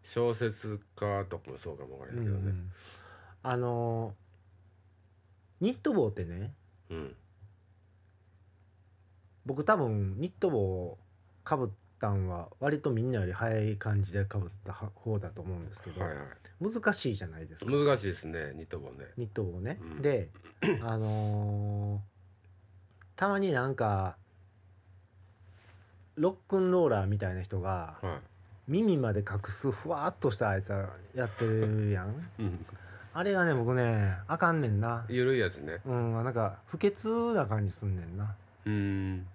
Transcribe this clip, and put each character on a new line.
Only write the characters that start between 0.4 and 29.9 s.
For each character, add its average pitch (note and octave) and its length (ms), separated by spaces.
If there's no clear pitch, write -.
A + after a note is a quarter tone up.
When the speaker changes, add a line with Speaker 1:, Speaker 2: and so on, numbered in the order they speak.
Speaker 1:
家 G2 300
と F2 120
か C#2+ 120
も - 80
そ E2 140
う C#2 40
か C#2 80
も C2 160
わ C2 60
か - 80
ら A#2+ 60
ん A2+ 40
け G#2+ 60
ど G2 60
ね。 F#2+ 40
Speaker 2:
う F#2+ 40
ん - 40
う - 40
ん。 F#2 200
あ B2+ 140
の A#2 580
ー、 F3 40
ニ B3+ 120
ッ - 20
ト D4 140
帽 C#3+ 160
っ G2+ 40
て F#2+ 120
ね、 F#2 280
Speaker 1:
う E2 60
ん。 C#2+ 180
Speaker 2:
僕 C#3 160
多 G#3+ 140
分 G#2 420
ニ E3+ 100
ッ - 120
ト F#3 100
帽 F#2+ 480
か D3+ 120
ぶ B2+ 100
っ - 20
た A2 80
ん G2 180
は F2 220
割 D3 220
と D3 100
み A2+ 140
ん B2+ 80
な G#2+ 80
よ F2+ 60
り F#2 60
早 A2 300
い G#2+ 140
感 G#2 260
じ G2 100
で G2 120
か G2+ 160
ぶ - 80
っ - 20
た G2 80
は-、 G#2 240
方 G#2+ 240
だ E2+ 80
と F#2+ 120
思 F2+ 140
う F2 40
ん E2 100
で G2+ 80
す - 80
け F2+ 60
ど、 E2+ 100
Speaker 1:
は F2+ 80
い D2+ 80
は C#2+ 80
い。 - 480
Speaker 2:
難 A3 200
し C3 200
い - 20
じ G2 80
ゃ F2 60
な D#2+ 100
い D#2+ 80
で - 80
す - 100
か。 A#2 60
Speaker 1:
難 C#3+ 260
し G#2 60
い G2+ 60
で E2+ 60
す - 100
ね、 D#2 320
ニ D#2+ 80
ッ - 20
ト - 140
帽 C2+ 100
ね。 C2+ 160
Speaker 2:
ニ A#2+ 120
ッ - 20
ト A2 140
帽 F2+ 160
ね。 C3+ 200
Speaker 1:
う E2+ 40
ん。 D#3 180
Speaker 2:
で、 C3 280
<clears throat> D#3 240
あ A2+ 160
の G#2 1000
ー、 - 20
た G3 140
ま G3 100
に G3 140
な B2+ 160
ん C3+ 80
か、 G2 400
ロ E3+ 140
ッ F#3+ 60
ク G3 100
ン F#3 140
ロ F3+ 140
ー - 20
ラ G#2 160
ー - 20
み G#2 120
た G2 120
い F#2 60
な F#2 60
人 F#2 180
が、 F2 420
Speaker 1:
は F2 120
い。 C#2 40
Speaker 2:
耳 F#3+ 280
ま A#2+ 160
で G#2 80
隠 G2+ 320
す C3+ 180
ふ D3 200